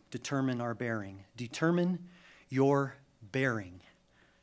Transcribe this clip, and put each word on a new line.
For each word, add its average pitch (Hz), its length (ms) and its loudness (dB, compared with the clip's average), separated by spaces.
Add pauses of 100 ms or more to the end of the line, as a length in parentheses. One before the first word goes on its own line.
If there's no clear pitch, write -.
determine 131 500 -2
our 120 140 -4
bearing. 104 520 -6 (120)
Determine 175 720 0 (400)
your 135 460 4 (260)
bearing, 107 600 -2 (600)